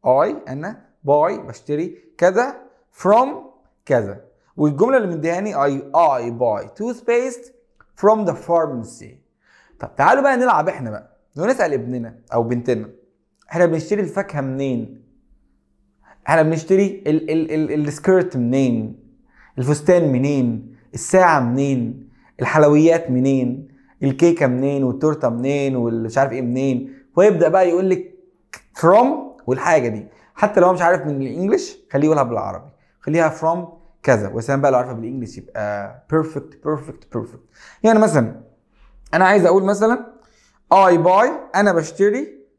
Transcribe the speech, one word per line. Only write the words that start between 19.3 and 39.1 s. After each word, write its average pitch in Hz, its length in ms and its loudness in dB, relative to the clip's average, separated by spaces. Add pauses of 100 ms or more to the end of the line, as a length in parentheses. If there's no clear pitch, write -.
الفستان 147 540 2
منين؟ 127 640 -2 (180)
الساعة 165 460 2
منين؟ 123 680 -2 (320)
الحلويات 156 680 2
منين؟ 127 580 -2 (340)
الكيكة 151 440 2
منين؟ 135 380 0
والتورتة 135 440 0
منين؟ 135 480 -2
والمش 113 420 -2
عارف 135 140 2
ايه 127 100 -6
منين؟ 127 520 -4 (220)
ويبدأ 170 320 4
بقى 180 200 4
يقول 185 220 0
لك - 240 -4 (680)
from 202 260 6 (400)
والحاجة 131 420 0
دي، 107 180 -8 (280)
حتى 208 260 0
لو 175 60 6
هو 185 60 4
مش 180 100 -2
عارف 170 240 0
من 139 160 -6
الانجليش 185 560 -4 (140)
خليه 143 120 0
يقولها 156 180 2
بالعربي، 110 480 -6 (300)
خليها 160 300 0
from 160 280 -4 (440)
كذا. 104 260 0
ويا 113 120 -8
سلام 139 200 -4
بقى 139 100 2
لو 127 80 2
عارفها 123 160 -4
بالانجليش 117 440 -12
يبقى 104 640 -10 (120)
perfect، - 540 -4
perfect، - 500 -10
perfect. - 200 -12 (440)
يعني 220 160 4
مثلًا 156 420 2 (760)